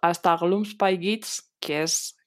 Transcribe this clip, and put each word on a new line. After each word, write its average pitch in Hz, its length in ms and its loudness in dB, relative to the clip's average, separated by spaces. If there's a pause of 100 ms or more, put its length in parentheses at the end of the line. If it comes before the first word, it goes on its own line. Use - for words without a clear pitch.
a 170 100 4
esta 170 240 2
Gloomspite 190 640 0
Gitz, 208 640 -4
que 151 240 -2
es - 440 -4